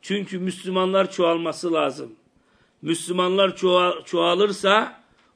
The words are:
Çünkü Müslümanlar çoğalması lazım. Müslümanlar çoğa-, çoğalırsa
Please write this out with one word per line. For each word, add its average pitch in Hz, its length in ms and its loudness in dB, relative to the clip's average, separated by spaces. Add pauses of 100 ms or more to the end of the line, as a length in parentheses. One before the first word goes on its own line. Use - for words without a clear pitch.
Çünkü 196 380 -6
Müslümanlar 185 720 0
çoğalması 170 600 -2
lazım. 135 420 -2 (680)
Müslümanlar 180 720 0
çoğa-, 180 500 2
çoğalırsa 190 960 0 (320)